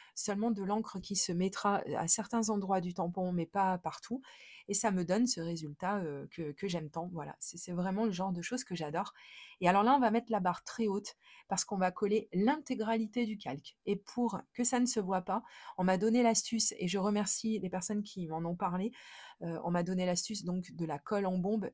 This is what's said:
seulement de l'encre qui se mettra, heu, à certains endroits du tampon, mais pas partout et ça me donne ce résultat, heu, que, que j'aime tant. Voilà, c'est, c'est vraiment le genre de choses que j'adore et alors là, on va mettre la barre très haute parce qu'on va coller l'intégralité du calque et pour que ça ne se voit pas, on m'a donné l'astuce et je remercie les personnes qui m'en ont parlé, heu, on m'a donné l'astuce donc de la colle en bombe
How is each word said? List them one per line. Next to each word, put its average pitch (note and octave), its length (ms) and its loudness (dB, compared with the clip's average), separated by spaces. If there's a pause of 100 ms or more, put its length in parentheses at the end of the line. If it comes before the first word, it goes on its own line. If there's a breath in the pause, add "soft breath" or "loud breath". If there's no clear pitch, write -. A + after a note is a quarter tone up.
(140 loud breath)
seulement G#3 360 0
de G3+ 120 0
l'encre G#3 380 -2
qui G3 160 -6
se - 160 0
mettra, F#3+ 560 2
heu, - 80 -2
à E3 120 0
certains A3 420 0
endroits G3 300 0
du F3 140 -4
tampon, F3+ 380 -2
mais E3+ 140 0
pas F#3+ 320 2
partout - 440 -6 (440 loud breath)
et G3+ 60 -4
ça G#3 180 2
me F3+ 140 2
donne G3+ 220 4
ce E3+ 160 -2
résultat, E3+ 600 -4
heu, C#3+ 280 -6
que, D3+ 220 -6
que G3 140 -6
j'aime E3+ 220 -4
tant. E3+ 240 -6
Voilà, D3 260 -8
c'est, - 200 -10
c'est F3+ 140 -10
vraiment F#3+ 340 0
le G#3 60 0
genre F#3 200 -2
de F3 100 -4
choses E3 220 -4
que F3+ 100 -8
j'adore E3 380 -4 (480 loud breath)
et F3+ 80 4
alors G3 140 6
là, B3 120 6
on C#4+ 60 6
va A#3 100 6
mettre A3+ 220 0
la G#3 80 4
barre F3+ 240 0
très - 220 -2
haute G3+ 300 -2 (320 loud breath)
parce - 160 0
qu'on G3+ 120 -4
va F#3 140 4
coller G#3 420 2
l'intégralité A3+ 920 0
du G#3+ 100 -4
calque - 400 -10 (100)
et G3 100 0
pour A3 440 -2 (120)
que B3 120 0
ça B3 160 2
ne B3 60 4
se A#3 140 0
voit F#3 220 0
pas, G3+ 200 -2 (360 loud breath)
on F#3 60 2
m'a F#3 140 6
donné A3+ 240 4
l'astuce A3+ 560 2
et F3+ 100 0
je G3 100 0
remercie G#3 600 0
les F#3 120 -4
personnes G#3 320 -2
qui F3+ 260 -6
m'en D#3+ 100 -4
ont E3+ 180 -2
parlé, F#3 360 0 (500 loud breath)
heu, E3+ 220 -4
on F3 60 -2
m'a F3 120 2
donné F3+ 240 0
l'astuce F3+ 380 -2
donc F3 280 -4
de E3 140 -4
la D3+ 120 -2
colle G3+ 280 0
en F#3 120 2
bombe G3 360 0